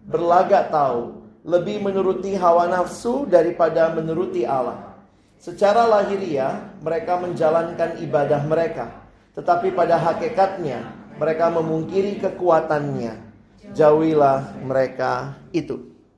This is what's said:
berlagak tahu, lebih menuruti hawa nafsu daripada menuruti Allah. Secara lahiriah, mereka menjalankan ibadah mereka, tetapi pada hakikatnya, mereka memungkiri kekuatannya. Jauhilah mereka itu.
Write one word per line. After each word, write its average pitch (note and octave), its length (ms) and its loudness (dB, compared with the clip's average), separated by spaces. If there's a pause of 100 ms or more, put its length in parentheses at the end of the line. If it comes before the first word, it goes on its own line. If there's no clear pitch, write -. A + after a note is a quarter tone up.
berlagak F3 640 2
tahu, A#2+ 460 -2 (300)
lebih F3 320 0
menuruti F#3+ 560 -2
hawa F3 320 4
nafsu F#3 560 -2
daripada E3 720 4
menuruti D#3+ 480 -4
Allah. A#2+ 560 -6 (400)
Secara G#3 480 2
lahiriah, F#3+ 960 -2
mereka D#3+ 380 -2
menjalankan E3 800 -2
ibadah D3 400 0
mereka, D#3 640 -4 (240)
tetapi F3 400 0
pada E3+ 240 2
hakikatnya, D#3+ 880 -2 (320)
mereka D#3+ 320 0
memungkiri E3+ 720 -2
kekuatannya. D3+ 960 0 (560)
Jauhilah D3+ 880 4
mereka B2+ 800 -2 (160)
itu. D3+ 400 -6 (220)